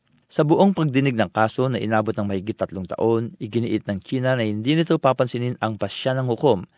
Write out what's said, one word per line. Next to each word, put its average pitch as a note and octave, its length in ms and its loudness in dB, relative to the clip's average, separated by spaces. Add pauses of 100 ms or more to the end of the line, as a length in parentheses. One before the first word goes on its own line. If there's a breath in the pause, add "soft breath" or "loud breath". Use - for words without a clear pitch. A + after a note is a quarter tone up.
(260)
Sa - 160 -2
buong E3+ 320 4
pagdinig C#3 400 2
ng G#2+ 160 0
kaso A2 400 0
na A#2+ 80 -2
inabot A2 320 0
ng G#2 160 -4
mahigit G2+ 320 -4
tatlong F#2 320 -6
taon, A2+ 480 0
iginiit A2 480 -4
ng G2 160 -6
China C3 320 -2
na B2 80 0
hindi A2 320 -2
nito E3 240 2
papansinin B2 640 0
ang A2 160 -4
pasya C3 400 -4
ng C3 80 -2
hukom A#2 400 2 (120)